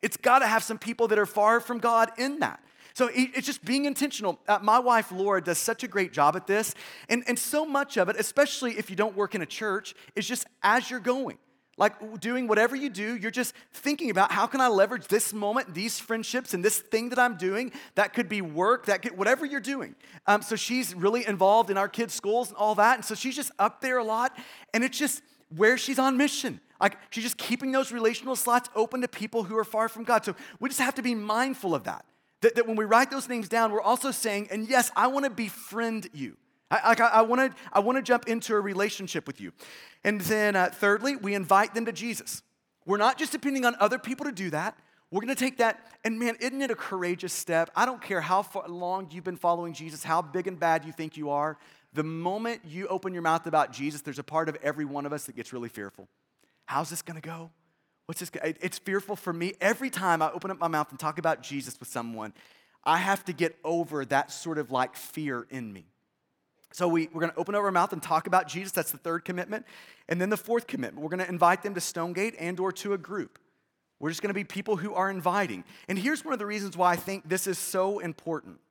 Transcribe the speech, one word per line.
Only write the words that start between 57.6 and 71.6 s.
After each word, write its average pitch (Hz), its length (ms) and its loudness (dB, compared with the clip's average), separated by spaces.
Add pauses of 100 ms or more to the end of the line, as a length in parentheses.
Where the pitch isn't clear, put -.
What's 165 140 -8
this 175 100 -10
go-," - 120 -10
it, 160 180 -4
it's 180 180 -4
fearful 196 380 -4
for - 160 -6
me. 151 280 -4
Every 233 300 0
time 170 320 2
I 156 80 0
open 156 180 -8
up 190 80 -8
my 165 120 -2
mouth 151 200 -2
and 135 80 -18
talk 156 220 -6
about 160 240 -2
Jesus 139 360 -10
with 123 100 -16
someone, 113 440 -8 (500)
I 160 140 4
have 190 280 0
to 180 80 -8
get 165 300 -2
over 151 420 -4
that 139 260 0
sort 160 260 -8
of, 131 140 -6
like, 127 240 0
fear 135 560 -8
in 120 200 -10
me. 92 140 -18 (880)
So 180 140 0
we, 165 240 2
we're 160 80 -10
gonna 165 160 0
open 175 180 -4
up 208 100 2
our 196 80 2
mouth 180 200 2
and 170 100 -8
talk 160 260 -2
about 180 200 2
Jesus. 185 240 -10
That's - 220 -4
the 143 40 -10
third 165 280 -6
commitment. 185 400 -8 (420)
And 175 140 -2
then 190 80 0
the 214 80 0
fourth 226 300 -2
commitment, 135 360 -8
we're 156 60 -6
gonna 185 160 -4
invite 180 380 4